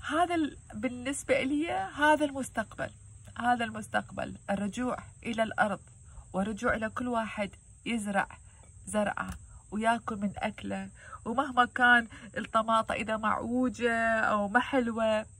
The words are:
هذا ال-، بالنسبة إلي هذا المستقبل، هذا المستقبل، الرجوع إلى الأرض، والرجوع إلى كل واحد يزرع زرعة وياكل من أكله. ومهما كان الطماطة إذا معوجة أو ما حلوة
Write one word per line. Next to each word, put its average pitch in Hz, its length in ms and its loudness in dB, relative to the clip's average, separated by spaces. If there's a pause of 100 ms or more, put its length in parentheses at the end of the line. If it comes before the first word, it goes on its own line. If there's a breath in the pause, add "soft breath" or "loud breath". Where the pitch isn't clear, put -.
هذا 339 260 2
ال-، 311 220 0 (160)
بالنسبة 247 680 -2
إلي 294 280 0
هذا 302 540 4
المستقبل، 269 640 -6 (500)
هذا 240 260 2
المستقبل، - 720 -4 (120)
الرجوع 202 480 -2 (260)
إلى 226 200 0
الأرض، 208 360 0 (540 loud breath)
والرجوع 202 400 0
إلى 220 160 -2
كل 247 180 -6
واحد 220 420 -2 (360)
يزرع 202 420 0 (580 loud breath)
زرعة 202 480 -2 (380 loud breath)
وياكل 226 440 0
من 202 220 -2
أكله. 196 520 -6 (360 loud breath)
ومهما 247 400 2
كان 240 420 6 (300 loud breath)
الطماطة 220 560 2
إذا 220 240 -2
معوجة 226 1040 2
أو 208 280 2
ما 214 120 4
حلوة 226 680 2 (140)